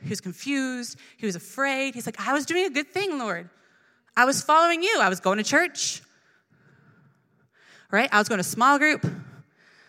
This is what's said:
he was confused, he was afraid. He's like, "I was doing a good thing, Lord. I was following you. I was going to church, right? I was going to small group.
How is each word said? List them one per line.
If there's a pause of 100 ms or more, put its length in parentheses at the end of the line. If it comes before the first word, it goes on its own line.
he
was
confused, (180)
he
was
afraid.
He's
like,
"I
was
doing
a
good
thing,
Lord. (680)
I
was
following
you.
I
was
going
to
church, (1900)
right?
I
was
going
to
small
group. (840)